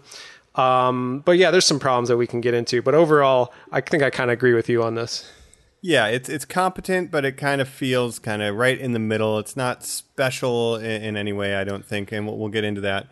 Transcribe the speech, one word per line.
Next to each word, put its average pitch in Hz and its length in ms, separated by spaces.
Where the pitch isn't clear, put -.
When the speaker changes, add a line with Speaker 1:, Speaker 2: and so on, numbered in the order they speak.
Speaker 1:
Um, 127 720
but 175 140
yeah, 180 100
there's 175 160
some 147 140
problems 123 300
that 120 80
we 120 100
can 120 140
get 120 120
into. 120 300
But 135 100
overall, 143 580
I 135 100
think 147 220
I 127 80
kinda 123 220
agree 120 200
with 113 160
you 117 140
on 113 100
this. 117 340
Speaker 2:
Yeah, 139 260
it's, 131 220
it's 147 160
competent, 185 640
but 143 140
it 135 120
kind 139 240
of 131 80
feels 127 480
kind 107 240
of 101 140
right 127 200
in 127 180
the 113 60
middle. 110 380
It's - 180
not 123 280
special 120 920
in, 110 260
in 107 140
any 104 140
way, 101 240
I 98 80
don't 98 220
think, 101 260
and 104 140
we'll, 107 140
we'll 107 100
get 107 140
into 104 180
that. 98 300